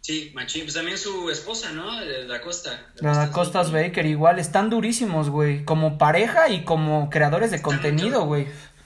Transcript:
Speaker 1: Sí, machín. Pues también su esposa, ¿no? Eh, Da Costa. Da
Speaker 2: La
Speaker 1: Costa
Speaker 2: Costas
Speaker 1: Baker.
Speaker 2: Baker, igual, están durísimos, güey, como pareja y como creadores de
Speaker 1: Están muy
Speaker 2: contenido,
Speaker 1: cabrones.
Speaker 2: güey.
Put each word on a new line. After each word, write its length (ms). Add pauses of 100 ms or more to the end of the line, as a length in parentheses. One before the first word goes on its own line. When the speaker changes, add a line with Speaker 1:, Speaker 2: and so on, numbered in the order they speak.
Speaker 1:
Sí, 320
machín. 300
Pues 120
también 220
su 320
esposa, 420
¿no? 300
Eh, 240
Da 160
Costa. 300 (240)
Da 60
Speaker 2:
La 120 (120)
Speaker 1:
Costa 60
Speaker 2:
Costas 400
Speaker 1:
Baker. 180
Speaker 2:
Baker, 180
igual, 320
están 300
durísimos, 600
güey, 360
como 320
pareja 520
y 140
como 460
creadores 420
de 60
Speaker 1:
Están 160
muy 80
Speaker 2:
contenido, 400
Speaker 1:
cabrones. 60
Speaker 2:
güey. 420 (160)